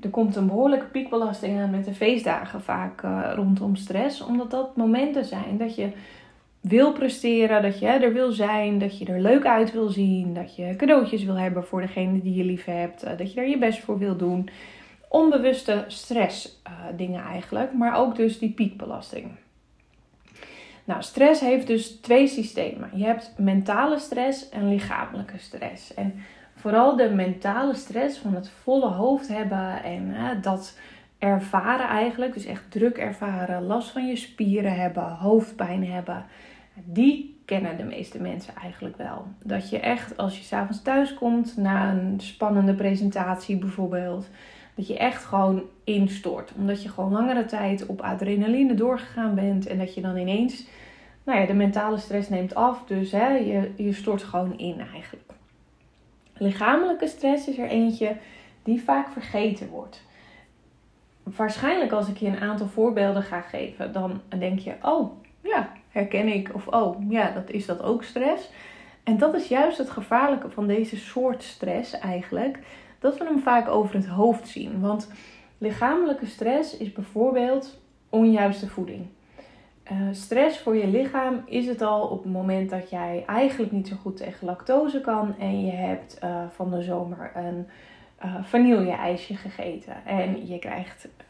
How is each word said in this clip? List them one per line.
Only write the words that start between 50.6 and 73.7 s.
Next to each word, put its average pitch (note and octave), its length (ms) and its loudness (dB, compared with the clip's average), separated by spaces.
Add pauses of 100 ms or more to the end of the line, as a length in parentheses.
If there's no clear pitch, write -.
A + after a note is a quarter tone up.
nou B3 160 2
ja, G3 60 4
de G3 80 0
mentale G#3 440 2
stress G3+ 320 -4
neemt F#3 260 -2
af. B3 320 2
Dus, F#3+ 240 -2
hè, G#3+ 160 2
je, G#3 480 2
je G3+ 180 -2
stort G3+ 300 -2
gewoon F#3 340 -4
in E3+ 220 -6 (140)
eigenlijk. - 400 -18 (1040)
Lichamelijke D4+ 680 2
stress C#4 400 0
is C4+ 100 -4
er A#3+ 100 -4
eentje A3 480 2 (480)
die A#3 180 0
vaak C#4 280 2
vergeten G#3+ 600 -4
wordt. - 340 -14 (1200)
Waarschijnlijk A3+ 680 -2
als G#3 160 0
ik G3+ 100 -6
je G#3+ 100 -2
een G3 120 -2
aantal G#3 280 -2
voorbeelden G3+ 560 2
ga F3 180 -6
geven, - 500 -8
dan F#3+ 300 -4 (180)
denk F#3 200 -2
je, F#3+ 220 -8
"Oh, D4+ 300 0 (300)
ja, F4+ 280 -2 (200)
herken G3+ 380 0
ik." G3+ 260 0
Of, G3+ 140 -10
"Oh, G3+ 440 0
ja, G#3+ 200 2
dat, F#3+ 180 -8
is G#3 160 -6
dat F3 160 -6
ook A#3 220 0
stress?" D4 460 -2 (540)
En A3 140 4
dat D4+ 160 4
is - 140 -2
juist D4 300 4
het - 120 -4
gevaarlijke C4 600 0
van G#3 180 -2
deze A3 300 0
soort B3+ 460 -2
stress - 560 -6
eigenlijk, G#3 600 -4 (400)
dat C#4 180 2
we E4+ 60 -6
hem D#4 160 0
vaak A#3+ 280 4
over G#3 280 2